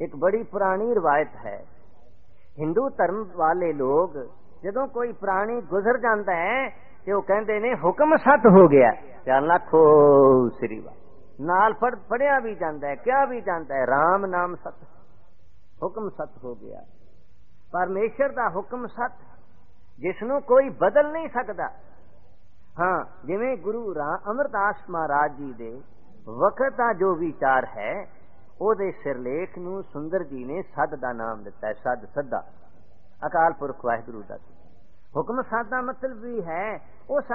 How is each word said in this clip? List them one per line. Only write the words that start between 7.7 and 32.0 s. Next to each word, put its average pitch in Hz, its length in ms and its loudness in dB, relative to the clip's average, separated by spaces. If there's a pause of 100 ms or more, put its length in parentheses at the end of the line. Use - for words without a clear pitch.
"ਹੁਕਮ 233 440 4
ਸਤ - 120 6
ਹੋ 202 380 12
ਗਿਆ।" 131 260 10 (320)
ਧਿਆਨ 139 260 4
ਰੱਖੋ 147 1000 8
ਸ੍ਰੀ 110 300 -4
ਵਾਹਿਗੁਰੂ। - 680 -12
ਨਾਲ 190 280 4
ਪੜ੍ਹ-, 240 260 0 (100)
ਪੜ੍ਹਿਆ 269 300 2
ਵੀ 226 160 -4
ਜਾਂਦਾ 151 320 -4
ਹੈ, 143 80 -4
ਕਿਹਾ 262 300 2
ਵੀ 247 160 -6
ਜਾਂਦਾ 165 340 -4
ਹੈ, 131 100 2
"ਰਾਮ 160 400 4
ਨਾਮ 175 300 -2
ਸਤ, - 200 -12 (1080)
ਹੁਕਮ 214 260 -6
ਸਤ - 200 -10 (140)
ਹੋ 123 120 -10
ਗਿਆ।" 107 260 -14 (880)
ਪਰਮੇਸ਼ਰ 196 580 0
ਦਾ 233 200 -2
ਹੁਕਮ 208 380 -6
ਸਤ, 240 240 -6 (880)
ਜਿਸ 180 240 -4
ਨੂੰ 269 180 0
ਕੋਈ 269 280 6
ਬਦਲ 269 420 4
ਨਹੀਂ 320 180 -6
ਸਕਦਾ। 196 400 -4 (1120)
ਹਾਂ, 175 260 2 (200)
ਜਿਵੇਂ 220 320 -2
ਗੁਰੂ 208 380 -6
ਰਾ-, 156 360 -4
ਅਮਰਦਾਸ 208 440 0 (140)
ਮਹਾਰਾਜ 151 460 2
ਜੀ 135 180 -10
ਦੇ 117 280 -12 (480)
ਵਕਤ 208 440 0
ਦਾ 233 200 0
ਜੋ 185 220 2
ਵਿਚਾਰ 139 500 2
ਹੈ, 117 580 -8 (380)
ਉਹਦੇ 196 300 0
ਸਿਰਲੇਖ 139 680 -6
ਨੂੰ 180 260 -8
ਸੁੰਦਰ 160 400 -6
ਜੀ 135 200 -10
ਨੇ 147 180 -8
ਸੱਧ 151 340 -4
ਦਾ 127 180 -6
ਨਾਮ 113 300 -8
ਦਿੱਤਾ 101 240 -8
ਹੈ, 107 60 -4
ਸੱਧ, 117 320 -4